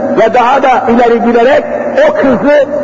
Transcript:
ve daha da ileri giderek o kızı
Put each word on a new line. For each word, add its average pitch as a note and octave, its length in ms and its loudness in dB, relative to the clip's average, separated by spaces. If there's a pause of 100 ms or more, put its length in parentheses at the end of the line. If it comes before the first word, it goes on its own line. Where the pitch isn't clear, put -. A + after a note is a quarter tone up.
(200)
ve A3 140 2
daha B3+ 300 0
da A#3+ 280 0
ileri A#3 340 2
giderek A#3 380 2 (460)
o D5+ 40 -2
kızı D4 520 0 (180)